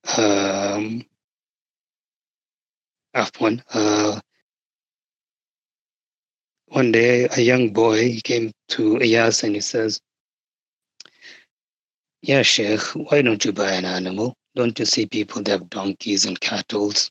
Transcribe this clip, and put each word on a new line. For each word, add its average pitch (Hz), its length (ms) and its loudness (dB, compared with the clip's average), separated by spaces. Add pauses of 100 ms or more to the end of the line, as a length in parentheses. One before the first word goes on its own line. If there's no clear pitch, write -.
(160)
um, 101 880 -2 (2000)
Afwan, 117 480 -2 (100)
uh, 107 480 0 (2500)
one 127 260 2
day 120 440 4
a 127 40 0
young 123 320 4
boy, 113 380 2
he 113 100 -6
came 113 320 -4 (160)
to 110 300 0
Iyas 113 460 2
and 107 100 -2
he 104 60 -4
says, 110 400 -4 (2250)
"Yeah, 135 200 4
Sheikh, 107 380 2 (140)
why 147 280 2
don't 110 220 2
you 107 80 0
buy 98 200 -2
an 92 120 -4
animal? 92 500 -4 (200)
Don't 117 240 -2
you 113 60 -2
see 110 220 0
people, 107 360 -6
they 104 100 -2
have 87 180 -4
donkeys 98 560 -4
and 90 140 -6
cattle?" 104 520 -4 (180)